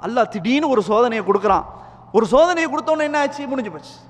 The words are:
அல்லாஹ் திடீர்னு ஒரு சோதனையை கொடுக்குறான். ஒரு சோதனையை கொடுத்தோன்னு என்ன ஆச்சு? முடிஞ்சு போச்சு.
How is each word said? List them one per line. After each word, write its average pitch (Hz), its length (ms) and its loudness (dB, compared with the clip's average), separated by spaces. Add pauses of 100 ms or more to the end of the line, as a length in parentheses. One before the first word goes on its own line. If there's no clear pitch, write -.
அல்லாஹ் 220 260 0
திடீர்னு 247 400 -2
ஒரு 240 140 2
சோதனையை 214 440 0
கொடுக்குறான். 196 380 2 (480)
ஒரு 214 140 4
சோதனையை 330 460 4
கொடுத்தோன்னு 311 280 -2
என்ன 302 180 0
ஆச்சு? 285 280 -2
முடிஞ்சு 254 240 -6
போச்சு. 156 200 -18 (200)